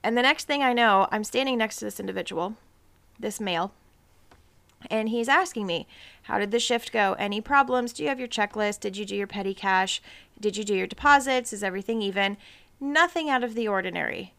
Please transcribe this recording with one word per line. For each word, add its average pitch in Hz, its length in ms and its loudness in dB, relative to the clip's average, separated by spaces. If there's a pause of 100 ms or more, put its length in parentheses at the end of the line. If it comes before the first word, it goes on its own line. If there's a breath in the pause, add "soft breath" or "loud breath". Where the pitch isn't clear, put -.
And 226 140 2
the 247 40 4
next 285 240 2
thing 285 180 0
I 247 100 4
know, 214 380 6
I'm 214 120 -2
standing 262 340 0
next 220 200 -2
to 220 80 -8
this 202 140 -8
individual, 190 560 -6 (640)
this 214 200 -6
male, 185 340 -2 (1160)
and 220 200 -2
he's 233 200 -2
asking 277 380 2
me, 170 180 -4 (380 loud breath)
"How - 160 -2
did 202 100 0
the 233 100 0
shift 233 320 0
go? 202 280 2
Any 202 200 -2
problems? 254 540 2
Do - 80 -10
you 294 80 0
have 262 80 -2
your 247 100 -6
checklist? 208 520 -2
Did 196 180 -6
you 208 80 -6
do 202 100 -8
your 202 120 -2
petty 196 260 -4
cash? 190 480 0 (380 loud breath)
Did 208 180 -2
you 214 60 -4
do 208 100 0
your 185 140 0
deposits? 262 680 4
Is 202 100 -6
everything 202 380 -2
even?" 196 360 0 (420 loud breath)
Nothing 311 500 0
out 254 140 2
of 226 100 -4
the 226 140 -2
ordinary 185 720 -4